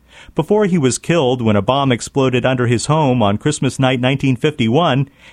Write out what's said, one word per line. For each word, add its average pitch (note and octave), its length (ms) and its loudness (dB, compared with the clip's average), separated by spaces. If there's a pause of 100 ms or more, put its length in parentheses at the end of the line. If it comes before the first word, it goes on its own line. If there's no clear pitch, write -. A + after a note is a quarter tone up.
(340)
Before G#3 300 0
he F#3 140 0
was C3 200 0
killed C3+ 420 0
when A2 140 2
a G2+ 80 2
bomb C3+ 300 0
exploded B2+ 520 -2
under B2+ 220 0
his A#2 200 -2
home C#3+ 360 0
on G2+ 160 2
Christmas D3 400 -2
night C3 220 0
nineteen C3 340 0
fifty-one, C#3 760 0 (240)